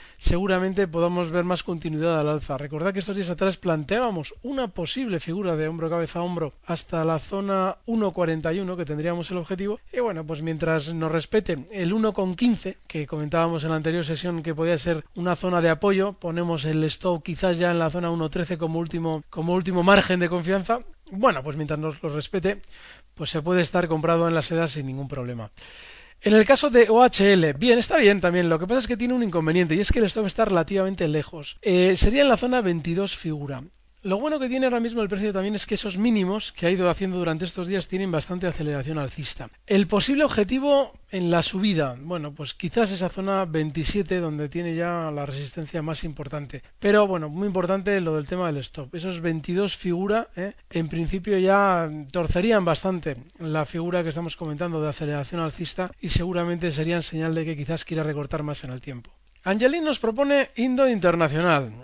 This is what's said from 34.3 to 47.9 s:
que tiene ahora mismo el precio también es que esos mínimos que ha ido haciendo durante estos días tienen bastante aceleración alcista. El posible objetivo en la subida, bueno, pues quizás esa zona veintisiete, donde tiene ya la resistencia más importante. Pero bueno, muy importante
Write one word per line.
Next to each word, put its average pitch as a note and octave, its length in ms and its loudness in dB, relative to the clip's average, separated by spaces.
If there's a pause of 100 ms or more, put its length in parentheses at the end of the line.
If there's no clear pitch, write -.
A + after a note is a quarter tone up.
que C4 80 -2
tiene C4 180 0
ahora A#3+ 140 2
mismo A#3 220 -2
el G3+ 80 -2
precio G3+ 240 -2
también G3 220 -2
es F#3+ 100 -4
que G#3+ 100 -2
esos F#3 220 -4
mínimos G#3 560 0
que - 120 -6
ha E3+ 60 4
ido F3+ 180 2
haciendo F#3 280 -2
durante E3 260 -2
estos F3 240 -6
días F#3+ 220 -4
tienen F#3+ 200 -4
bastante F3 380 -2
aceleración D3 500 -4
alcista. C3+ 520 -8 (180)
El G3 200 4
posible C4 360 2
objetivo C4 680 2 (180)
en F3+ 180 0
la E3+ 120 4
subida, D#3+ 580 0
bueno, D3+ 340 -6
pues C#3+ 200 -10
quizás F#3+ 380 0
esa F#3 180 -2
zona F#3+ 340 -2
veintisiete, D#3+ 800 -2
donde D3+ 260 -4
tiene E3+ 260 -4
ya E3+ 380 -2
la C#3+ 140 -4
resistencia C#3+ 560 -8
más D#3 240 -6
importante. C#3+ 580 -10 (160)
Pero G#3 280 4
bueno, F3 200 -2
muy E3+ 200 -4
importante F#3+ 520 0